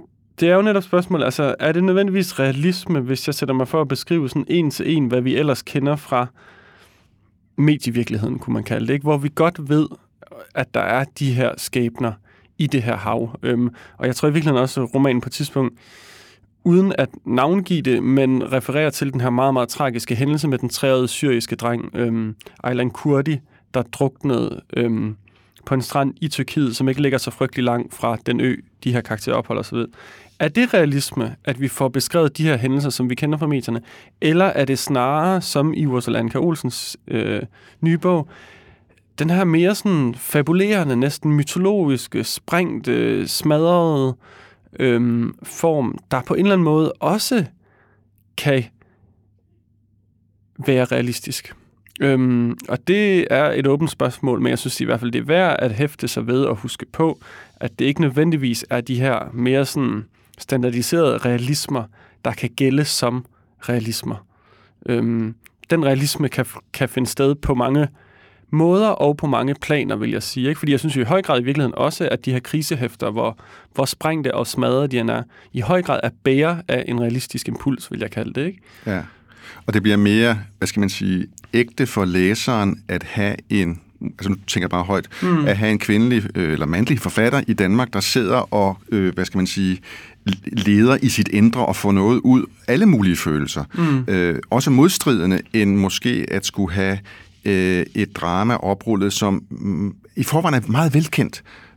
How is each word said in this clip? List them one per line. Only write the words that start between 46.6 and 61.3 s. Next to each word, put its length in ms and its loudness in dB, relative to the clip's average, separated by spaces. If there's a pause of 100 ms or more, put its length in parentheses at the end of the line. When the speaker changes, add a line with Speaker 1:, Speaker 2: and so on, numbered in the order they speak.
Speaker 1:
måde 260 2
også 540 0 (920)
kan 260 0 (2000)
være 180 2
realistisk? 720 -6 (460)
Øhm, 540 2 (140)
og 180 -6
det 460 2
er 180 2
et 160 0
åbent 240 2
spørgsmål, 500 -2
men 80 2
jeg 100 0
synes 220 -6
i 40 -2
hvert 140 0
fald, 120 -4
det 80 -2
er 60 -6
værd 340 2
at 120 0
hæfte 360 -4
sig 200 -6
ved 160 2
og 120 0
huske 380 -10
på, 260 -2 (360)
at 240 -8
det 60 2
ikke 160 0
nødvendigvis 680 0
er 120 -2
de 180 -4
her 200 0 (140)
mere 320 2
sådan 380 -4 (340)
standardiserede 800 0
realismer, 640 -2 (420)